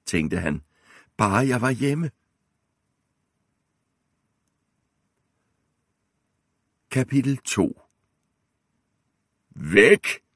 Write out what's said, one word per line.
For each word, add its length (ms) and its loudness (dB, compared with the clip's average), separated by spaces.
tænkte 320 -4
han. 240 -6
"Bare 320 0
jeg 120 -2
var 100 -2
hjemme." 400 -4
Kapitel 460 -2
to. 440 -4
"Væk! 720 2